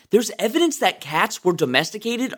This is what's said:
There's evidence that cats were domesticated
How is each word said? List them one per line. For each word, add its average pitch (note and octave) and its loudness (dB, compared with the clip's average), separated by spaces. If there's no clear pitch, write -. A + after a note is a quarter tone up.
There's A3 2
evidence D4+ 0
that F#3+ 0
cats D#3+ -2
were F3+ 4
domesticated G#3 -2